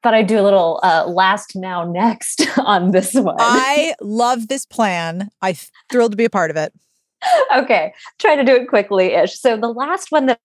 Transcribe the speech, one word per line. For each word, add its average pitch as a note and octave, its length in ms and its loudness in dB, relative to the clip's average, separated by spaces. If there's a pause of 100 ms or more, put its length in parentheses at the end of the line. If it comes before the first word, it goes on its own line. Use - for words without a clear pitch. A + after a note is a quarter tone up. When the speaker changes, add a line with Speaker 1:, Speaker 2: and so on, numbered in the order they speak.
Speaker 1:
thought A#3 100 2
I'd A3 140 4
do G#3+ 120 2
a G3 40 2
little, F#3 380 2
uh, E3 240 2
last F#3+ 500 0
now F#3 280 -8
next F#3+ 680 -4
<laughs> - 60 0
on F#3 320 2
this F#3 220 0
one. A#3+ 260 0
Speaker 2:
I C4+ 600 2
love A#3 480 -2
this C4+ 180 -8
plan. F3+ 640 -4 (120)
I'm F#3+ 140 -2 (340)
thrilled A#3 220 0
to G3+ 60 -8
be A3+ 80 0
a A#3 40 0
part F3 200 -2
of D3+ 60 -6
it. D#3 160 -4 (840)
Speaker 1:
Okay, A3+ 380 0 (260)
try - 160 4
to C#4 80 0
do B3+ 120 4
it B3 140 0
quickly-ish. F#3 720 0
So A#3 180 0
the A3 100 -4
last C#4 440 -6
one D4 160 2
that A#3+ 180 0